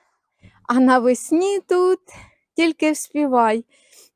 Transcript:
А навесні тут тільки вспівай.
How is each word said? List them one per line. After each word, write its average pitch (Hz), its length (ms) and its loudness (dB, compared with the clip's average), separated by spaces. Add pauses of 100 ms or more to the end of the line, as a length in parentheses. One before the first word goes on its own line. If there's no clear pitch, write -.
(640)
А 240 100 -4
навесні 262 880 0
тут 359 400 0 (560)
тільки 311 360 0
вспівай. 247 720 -2 (500)